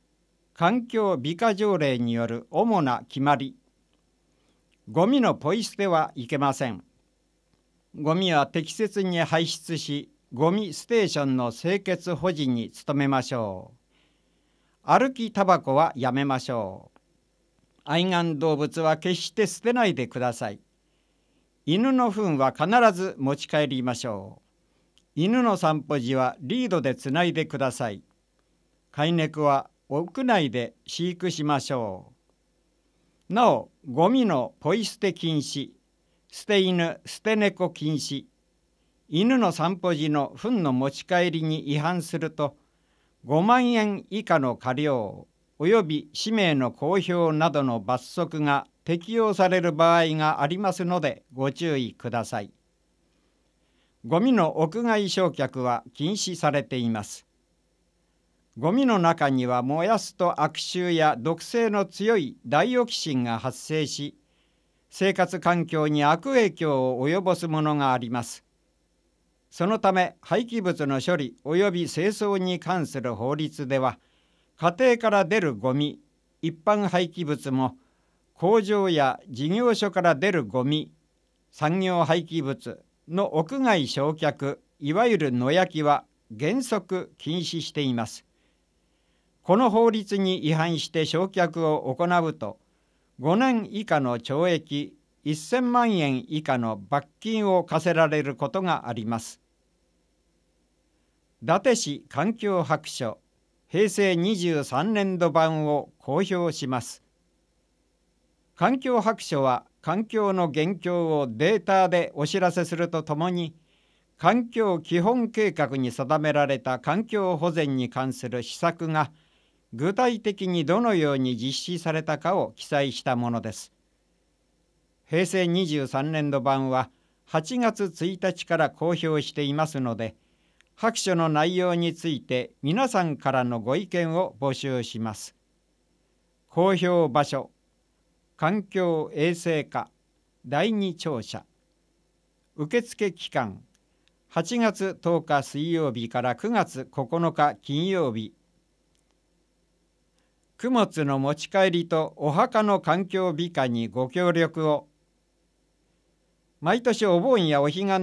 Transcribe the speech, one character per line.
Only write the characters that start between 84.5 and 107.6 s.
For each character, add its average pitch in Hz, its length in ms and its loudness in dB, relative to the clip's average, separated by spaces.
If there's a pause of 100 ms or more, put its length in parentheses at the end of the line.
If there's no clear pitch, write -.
い 143 140 -4
わ 214 140 2
ゆ 226 100 4
る 147 160 0
野 123 200 0
焼 180 200 2
き 156 100 -4
は 147 220 2 (340)
原 185 240 -2
則 190 540 -4
禁 160 220 -4
止 165 240 -6
し - 100 -12
て 156 80 -4
い 131 140 0
ま 113 100 -2
す。 - 220 -14 (1160)
こ 180 140 4
の 240 140 4
法 226 200 4
律 202 280 -2
に 185 280 0
違 156 80 2
反 160 240 0
し - 100 -8
て 160 160 0
焼 170 340 -2
却 170 280 0
を 147 260 0
行 147 120 -2 (200)
う 156 80 -2
と、 110 260 -10 (600)
五 147 160 2
年 233 380 2
以 208 120 -6
下 156 140 2
の 123 200 0
懲 147 300 -2
役、 151 480 -4 (280)
一 151 100 -2
千 240 380 -2
万 233 260 4
円 135 340 0
以 151 120 -4
下 135 140 0
の 113 180 -2
罰 101 320 -4 (100)
金 214 300 -2
を 180 160 4
課 160 160 0
せ 170 120 0
ら 160 160 6
れ 151 140 0
る 131 140 -4
こ 139 140 -4
と 190 120 -2
が 170 260 -2
あ 120 40 -6
り 113 120 -6
ま 117 140 -2
す。 - 220 -12 (2000)
伊 113 40 -8
達 202 300 4
市 - 320 -6
環 190 260 0
境 196 280 0
白 151 260 0
書、 - 300 -6 (480)
平 202 240 2
成 196 240 2
二 185 220 2
十 170 260 0
三 147 300 -2
年 196 260 0
度 165 140 2
版 160 340 2
を 147 320 0
公 147 320 -2
表 175 220 0
し 139 160 -6
ま 127 120 -2
す。 - 220 -16 (1500)